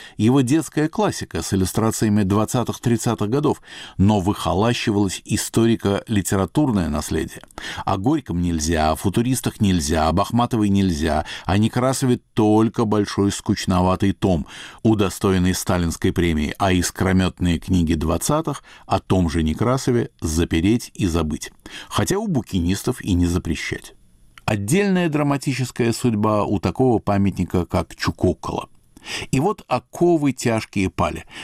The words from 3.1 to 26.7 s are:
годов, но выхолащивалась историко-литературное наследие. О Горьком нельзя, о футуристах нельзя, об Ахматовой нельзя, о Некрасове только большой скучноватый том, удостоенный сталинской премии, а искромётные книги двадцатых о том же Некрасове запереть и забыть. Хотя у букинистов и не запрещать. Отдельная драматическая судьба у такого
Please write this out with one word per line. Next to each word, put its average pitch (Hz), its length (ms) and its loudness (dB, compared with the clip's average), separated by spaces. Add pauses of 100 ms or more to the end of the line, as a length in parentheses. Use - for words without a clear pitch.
годов, 135 360 0 (340)
но 104 220 4
выхолащивалась 101 1040 0
историко-литературное 104 1600 0
наследие. 73 520 -4 (420)
О 98 140 -2
Горьком 98 460 -2
нельзя, 78 480 0
о 78 40 0
футуристах 117 640 -2
нельзя, 82 480 2
об 82 140 2
Ахматовой 120 480 0
нельзя, 82 560 0 (200)
о 92 120 2
Некрасове 123 600 0 (160)
только 110 500 4
большой 101 460 0
скучноватый 92 800 0
том, 87 340 0 (380)
удостоенный 95 720 2
сталинской 87 580 -2
премии, 82 460 0
а 98 120 2
искромётные 92 840 0
книги 87 380 0
двадцатых 104 680 -2 (240)
о 95 140 0
том 85 320 0
же 85 100 0
Некрасове 120 720 0 (100)
запереть 85 720 0
и - 140 -2
забыть. 80 440 -2 (380)
Хотя 170 300 0
у 226 80 -4
букинистов 98 720 -2
и 95 140 0
не 87 100 4
запрещать. - 720 -4 (500)
Отдельная 175 640 0
драматическая 135 840 -2
судьба 107 520 0
у 95 160 0
такого 113 400 2